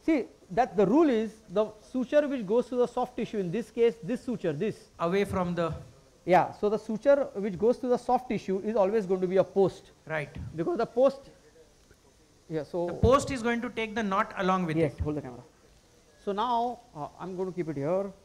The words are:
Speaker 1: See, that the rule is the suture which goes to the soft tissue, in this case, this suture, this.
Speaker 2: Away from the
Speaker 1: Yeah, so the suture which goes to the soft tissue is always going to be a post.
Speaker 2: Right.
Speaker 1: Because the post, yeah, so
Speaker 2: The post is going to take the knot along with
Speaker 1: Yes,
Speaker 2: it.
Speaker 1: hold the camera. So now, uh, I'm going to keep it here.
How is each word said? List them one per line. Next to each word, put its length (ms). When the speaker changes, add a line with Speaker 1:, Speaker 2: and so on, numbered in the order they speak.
Speaker 1:
See, 260
that 260
the 100
rule 220
is 240
the 180
suture 480
which 180
goes 220
to 80
the 100
soft 300
tissue, 220
in 120
this 200
case, 320
this 200
suture, 300
this. 380
Speaker 2:
Away 240
from 300
the 180
Speaker 1:
Yeah, 260
so 180
the 80
suture 560
which 240
goes 200
to 100
the 100
soft 320
tissue 340
is 120
always 300
going 140
to 60
be 120
a 60
post. 460
Speaker 2:
Right. 280
Speaker 1:
Because 220
the 80
post, 440
yeah, 140
so 240
Speaker 2:
The 80
post 360
is 120
going 200
to 80
take 240
the 80
knot 360
along 280
with 120
Speaker 1:
Yes, 160
Speaker 2:
it. 60
Speaker 1:
hold 160
the 60
camera. 200
So 80
now, 480
uh, 120
I'm 160
going 140
to 40
keep 140
it 80
here. 340